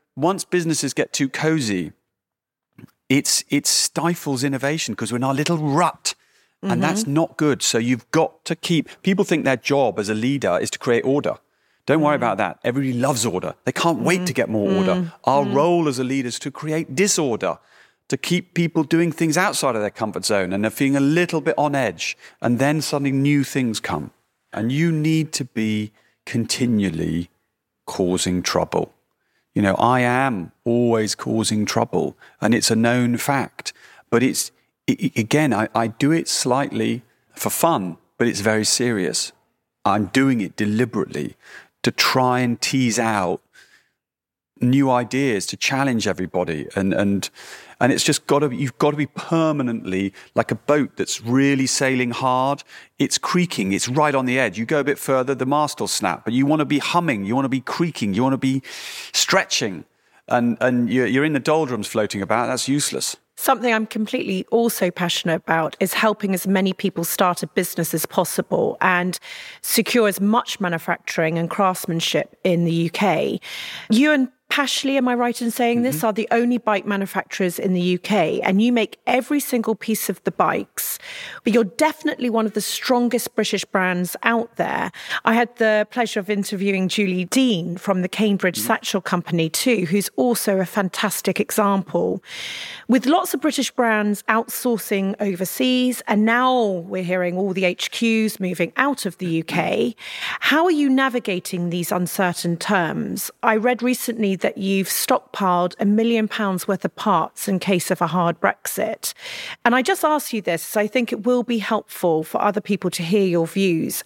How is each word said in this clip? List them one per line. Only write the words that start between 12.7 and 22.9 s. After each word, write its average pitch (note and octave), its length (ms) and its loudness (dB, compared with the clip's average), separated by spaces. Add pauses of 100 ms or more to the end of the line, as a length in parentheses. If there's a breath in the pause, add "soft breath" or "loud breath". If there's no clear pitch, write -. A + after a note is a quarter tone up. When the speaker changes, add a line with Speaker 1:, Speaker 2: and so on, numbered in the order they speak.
Speaker 1:
loves A#2+ 240 0
order. F#2 300 -2 (120)
They B2+ 60 0
can't E3+ 280 0
wait F3 220 2
Speaker 2:
Mm. F#3 40 -4
Speaker 1:
to E3+ 80 -2
get - 160 0
more G#2 220 0
order. F#3 240 2
Speaker 2:
Mm. F3 160 -2 (140)
Speaker 1:
Our C#3 200 4
Speaker 2:
Mm. B2 80 -2
Speaker 1:
role E3 340 4
as B2+ 120 0
a C3 40 -2
leader B2+ 240 -2
is A#2 120 -8
to D3 100 -8
create D#3 460 -6
disorder, C3 640 0 (480 soft breath)
to C#3 100 -2
keep - 380 -4
people E3 280 0
doing E3 280 2
things D#3+ 260 0
outside E3 380 0
of G#2+ 60 -2
their G#2 100 -2
comfort G2 340 -4
zone F#2+ 260 0
and G2 120 0
they're G#2+ 80 0
feeling C#3 240 2
a C#3 60 2 (180)
little E3+ 220 0
bit D3+ 140 0
on D3+ 200 0
edge. G#2+ 420 -4 (240 loud breath)
And A#2+ 160 2
then C#3+ 240 2
suddenly C#3 300 -2